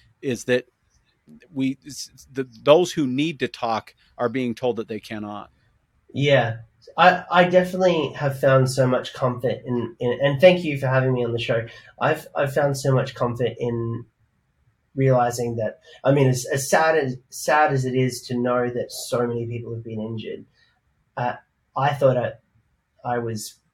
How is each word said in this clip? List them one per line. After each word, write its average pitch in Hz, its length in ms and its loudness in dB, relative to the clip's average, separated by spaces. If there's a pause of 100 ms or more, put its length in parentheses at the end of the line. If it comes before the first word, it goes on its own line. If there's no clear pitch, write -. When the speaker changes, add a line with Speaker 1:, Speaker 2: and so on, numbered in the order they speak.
(220)
Speaker 1:
is 123 240 -6
that 127 240 0 (800)
we, 135 340 -4
s-, - 280 -16
s-, - 180 -20
the, 131 160 -6 (160)
those 165 300 4
who 156 120 -2
need 135 360 -4
to 120 80 -2
talk 113 440 -6 (240)
are 120 120 -2
being 123 260 -4
told 123 220 -4
that 110 100 -8
they 107 140 -8
cannot. 104 500 -12 (640)
Speaker 2:
Yeah, 135 460 2 (380)
I, 180 320 6
I 180 140 6
definitely 180 680 2
have 139 260 -4
found 135 300 6
so 131 180 2
much 127 260 -2
comfort 123 520 -2
in, 120 340 -4
in, 120 240 -2
and 143 160 2
thank 180 240 8
you 147 140 -4
for 135 100 -4
having 131 240 2
me 123 140 0
on 117 80 -2
the 117 60 -2
show. 117 280 -2 (320)
I've, 151 340 0
I've 139 200 0
found 139 240 2
so 139 160 0
much - 220 0
comfort 117 440 -2
in 117 460 -4 (880)
realizing 120 640 2
that, 107 220 -4 (260)
I 139 80 6
mean, 139 160 4
as, - 160 -2
as 139 240 -4
sad 160 280 4
as, 131 200 -2 (120)
sad 151 440 2
as 131 100 0
it 123 120 -4
is 127 320 0
to 123 100 -4
know 123 320 0
that 120 220 -6
so 120 360 -2
many 120 200 -4
people 117 260 -10
have 117 100 -10
been 113 160 -10
injured, 110 460 -10 (720)
uh, 120 160 -4 (420)
I 139 200 0
thought 131 220 2
I, 117 160 -4 (680)
I 123 140 -4
was 113 420 -8 (140)